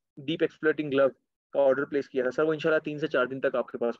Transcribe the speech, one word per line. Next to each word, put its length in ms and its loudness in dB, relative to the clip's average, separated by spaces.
deep 240 -4
exploiting 480 -2
glove 180 4
का 80 0
ऑर्डर 240 4
place 240 -2
किया 160 -2
था, 60 0
सर, 140 0
वो 100 0
इंशाल्लाह 260 0
तीन 180 -6
से 100 -4
चार 180 0
दिन 140 -8
तक 160 -2
आपके 220 -4
पास 220 -2